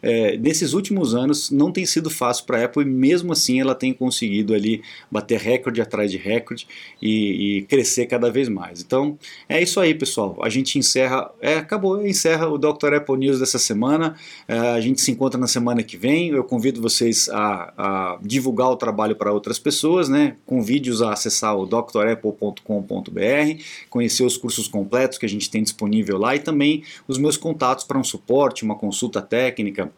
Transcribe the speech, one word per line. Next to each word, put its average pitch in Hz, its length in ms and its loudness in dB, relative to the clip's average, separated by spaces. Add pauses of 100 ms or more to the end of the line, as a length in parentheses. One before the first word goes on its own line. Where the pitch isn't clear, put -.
é, 113 320 2
nesses 147 380 0
últimos 190 420 0
anos 139 340 0
não 147 220 2
tem 180 140 -2
sido 160 240 -2
fácil 123 340 -2
pra 120 220 0
Apple 135 160 0
e 143 40 2
mesmo 143 460 2
assim 131 300 2
ela 131 120 2
tem 131 200 -2
conseguido 110 600 0
ali 107 280 0 (280)
bater 104 300 0
recorde 117 400 0
atrás 107 320 0
de 92 60 -4
recorde 113 500 -4 (340)
e, 101 580 0
e - 80 -4
crescer 123 380 2
cada 120 240 0
vez 123 200 0
mais. 87 320 -8
Então 143 360 -2 (300)
é 160 160 2
isso 175 160 0
aí, 165 160 4
pessoal. 107 460 -2
A 113 80 0
gente 131 280 -2
encerra, 131 640 2
é, 139 160 2
acabou, 196 500 -2
encerra 165 440 2
o 147 80 0
doutor 143 360 2
Apple 143 220 0
News 135 240 2
dessa 131 180 0
semana. 147 600 0 (280)
É, 113 120 -2
a 117 240 2
gente 131 180 0
se - 100 0
encontra 127 300 0
na 127 80 0
semana 120 340 0
que 110 140 -8
vem. 147 360 0
Eu 131 120 0
convido 120 380 -2
vocês 113 480 2
a, 98 480 -2
a 95 440 -2
divulgar 127 480 0
o 127 60 2
trabalho 107 400 0
pra 104 160 -2
outras 104 260 -2
pessoas, 156 520 2
né? 143 260 4 (100)
Convide-os 123 560 0
a 110 120 2
acessar 107 440 0
o 95 80 0
doutor 113 440 0
apple 110 240 -2
ponto 104 280 -6
com 104 220 -4
ponto 95 260 -8
B 90 140 -4
R, 151 360 2 (300)
conhecer 120 360 2
os 123 100 2
cursos 113 320 -6
completos 110 500 0
que - 80 -4
a 107 40 -2
gente 101 200 -4
tem 107 140 -2
disponível 104 540 0
lá 117 180 2
e 147 60 -2
também 151 400 2 (260)
os 131 120 -2
meus 147 180 2
contatos 143 480 -2
pra 135 140 2
um 127 40 0
suporte, 127 600 0
uma 107 100 0
consulta 104 480 -4
técnica 104 760 -2